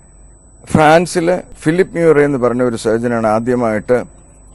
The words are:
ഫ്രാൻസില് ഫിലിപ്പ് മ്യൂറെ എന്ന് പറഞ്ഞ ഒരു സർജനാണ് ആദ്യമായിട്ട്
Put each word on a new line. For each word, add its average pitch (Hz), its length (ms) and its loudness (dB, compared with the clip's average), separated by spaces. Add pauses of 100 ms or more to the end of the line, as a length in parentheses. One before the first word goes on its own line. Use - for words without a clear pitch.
(640)
ഫ്രാൻസില് 170 880 0
ഫിലിപ്പ് 170 420 -2
മ്യൂറെ 156 260 4
എന്ന് 143 140 -2
പറഞ്ഞ 120 260 0
ഒരു 120 120 -2
സർജനാണ് 117 520 -2
ആദ്യമായിട്ട് 117 760 -2 (520)